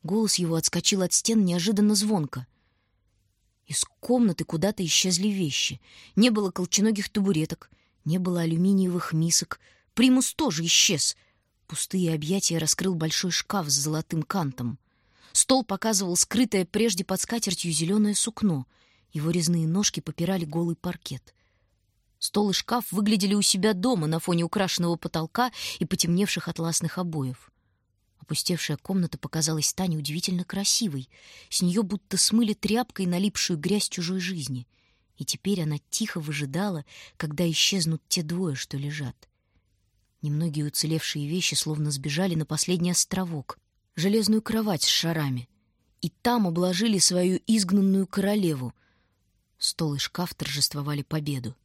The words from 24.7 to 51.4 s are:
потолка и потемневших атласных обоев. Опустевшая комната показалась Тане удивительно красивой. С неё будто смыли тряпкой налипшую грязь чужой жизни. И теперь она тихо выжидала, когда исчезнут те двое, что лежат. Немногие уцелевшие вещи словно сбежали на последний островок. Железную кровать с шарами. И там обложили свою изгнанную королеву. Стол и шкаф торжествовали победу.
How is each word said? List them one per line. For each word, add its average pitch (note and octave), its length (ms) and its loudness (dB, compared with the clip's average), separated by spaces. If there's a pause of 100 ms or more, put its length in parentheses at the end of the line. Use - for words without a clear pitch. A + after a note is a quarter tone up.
потолка E3+ 540 -2 (300)
и F3 40 0
потемневших F3 640 0
атласных E3 520 -4
обоев. D#3 520 -6 (760)
Опустевшая D#3 500 -2
комната F#3+ 420 -2
показалась D#3+ 540 -2
Тане F#3 240 -2
удивительно E3+ 460 -4
красивой. F#3 680 -2 (400)
С - 140 -2
неё F#3 220 2
будто F#3+ 320 -6
смыли G#3+ 380 2
тряпкой G#3+ 520 -2
налипшую F3+ 500 0
грязь F#3 320 0
чужой F3+ 300 -4
жизни. C#3+ 480 -6 (500)
И C#3+ 80 -8
теперь F#3+ 380 -2
она D3+ 140 -2 (140)
тихо - 280 -4
выжидала, D3+ 640 -4 (320)
когда E3 320 -2
исчезнут D#3+ 600 0
те F3 160 -2
двое, E3+ 320 -2
что - 200 -8
лежат. C#3+ 520 -8 (960)
Немногие D3+ 440 -2
уцелевшие D3+ 600 -2
вещи E3+ 260 -2
словно D3+ 380 0
сбежали D3+ 420 -2
на D#3 100 0
последний F3 460 0
островок. F3 680 -2 (360)
Железную G#3+ 480 2
кровать G#3+ 400 -2
с - 60 2
шарами. D3 600 0 (520)
И E3+ 80 -4
там A#3+ 400 0
обложили F3+ 500 2
свою F3+ 480 4
изгнанную G3 600 4
королеву. F3+ 640 0 (840)
Стол - 380 -2
и C#3 40 -4
шкаф - 360 -4
торжествовали C#3+ 680 -2
победу. C#3+ 520 -4 (100)